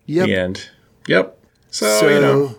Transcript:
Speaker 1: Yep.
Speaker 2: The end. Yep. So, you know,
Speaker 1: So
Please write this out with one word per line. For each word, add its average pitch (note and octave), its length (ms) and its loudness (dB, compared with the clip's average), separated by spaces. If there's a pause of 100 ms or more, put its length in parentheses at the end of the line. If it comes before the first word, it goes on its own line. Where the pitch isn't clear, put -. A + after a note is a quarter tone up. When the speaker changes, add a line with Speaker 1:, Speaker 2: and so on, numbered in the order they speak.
Speaker 1:
Yep. E3 200 0
Speaker 2:
The G2 80 0
end. F#2 340 -6 (380)
Yep. G#2+ 300 -2 (320)
So, G#3+ 380 0
you C#3+ 140 4
know, C#3 260 2
Speaker 1:
So A#2+ 120 -14